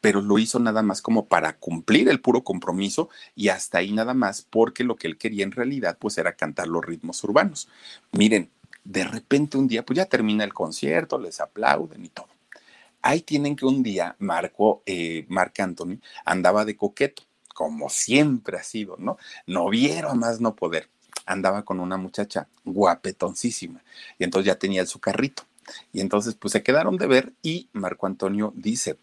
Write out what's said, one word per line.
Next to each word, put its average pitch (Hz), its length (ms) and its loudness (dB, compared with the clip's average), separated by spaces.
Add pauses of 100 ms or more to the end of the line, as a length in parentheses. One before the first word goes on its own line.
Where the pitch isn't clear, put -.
pero 101 200 4
lo 101 180 4
hizo 113 200 2
nada 110 240 2
más 98 200 0
como 113 240 2
para 78 320 2
cumplir 87 500 2
el 131 120 4
puro 123 240 2
compromiso 98 640 -4 (260)
y 104 140 0
hasta 92 300 -2
ahí 98 140 -2
nada 113 220 -2
más, 107 340 0
porque 117 360 2
lo 120 120 -2
que - 120 -10
él - 100 -8
quería 104 260 -2
en 98 80 -6
realidad, 123 480 -4
pues, 104 180 -4
era 85 180 -2
cantar 82 320 -4
los 82 160 -2
ritmos 82 400 -10
urbanos. 151 440 0 (440)
Miren, 104 380 4 (340)
de 95 200 -4
repente 139 540 0
un 135 100 2
día, 113 160 0
pues, 131 120 -2
ya 185 100 2
termina 107 380 2
el 98 100 -8
concierto, 82 640 -2
les - 220 -10
aplauden 107 640 -2
y 82 40 -16
todo. - 200 -16 (720)
Ahí 143 200 2
tienen 143 340 0
que 135 100 -2
un 131 160 4
día 92 360 -2
Marco, 92 680 2
eh, 82 420 -4
Marc 90 320 0
Anthony 87 400 -6 (240)
andaba 92 400 4
de 107 120 -6
coqueto, - 460 -2 (320)
como 76 360 -6
siempre 123 680 2
ha - 40 -10
sido, 101 360 -10
¿no? 120 200 -6 (280)
Noviero 160 640 2
a 135 40 -2
más 117 260 0
no 113 160 0
poder. 82 320 -4 (380)
Andaba 95 380 0
con 95 160 -4
una 92 160 -4
muchacha 92 520 -6 (160)
guapetoncísima 92 1200 -2 (360)
y - 60 0
entonces 95 220 2
ya 92 120 2
tenía 95 220 0
él 92 60 0
su - 140 -10
carrito. 127 440 -2 (480)
Y 95 80 -6
entonces, 104 340 0
pues, - 180 -6
se 104 100 2
quedaron 160 340 2
de 175 100 0
ver 131 260 4 (100)
y 165 300 -4
Marco 95 340 -6
Antonio 98 500 -2
dice 104 460 -4